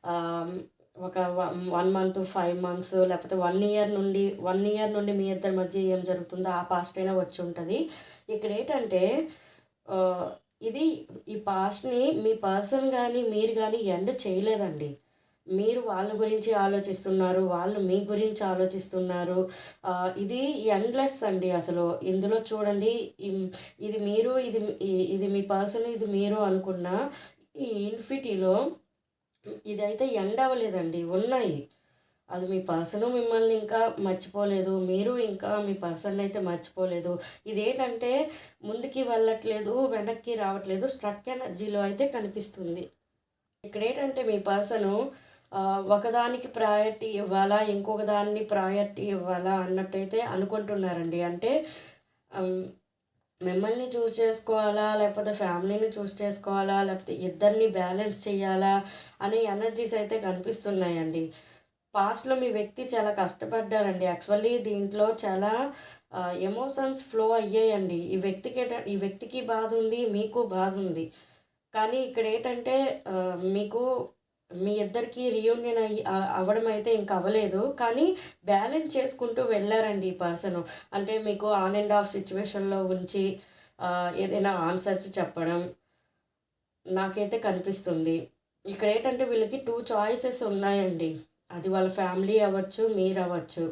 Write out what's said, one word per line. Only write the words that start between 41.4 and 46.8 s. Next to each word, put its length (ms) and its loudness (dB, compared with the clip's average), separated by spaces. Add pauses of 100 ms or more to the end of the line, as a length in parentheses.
అయితే 260 0
కనిపిస్తుంది. 800 -6 (800)
ఇక్కడ 200 -6
ఏంటంటే 380 -2
మీ 160 2
పర్సన్, 520 2 (640)
ఆ, 80 -2 (280)
ఒకదానికి 600 4
ప్రయారిటీ 680 2